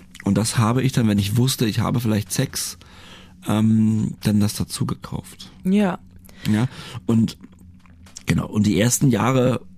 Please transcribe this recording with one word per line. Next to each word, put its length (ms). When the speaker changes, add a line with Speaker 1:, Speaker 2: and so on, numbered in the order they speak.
Speaker 1:
und 160
das 180
habe 280
ich 80
dann, 160
wenn 100
ich 180
wusste, 300
ich 140
habe 180
vielleicht 340
Sex, 460
ähm, 760
dann 160
das 160
dazu 320
gekauft. 640
Speaker 2:
Ja. 340
Speaker 1:
Ja, 200
und 320
genau, 200
und 200
die 140
ersten 300
Jahre 520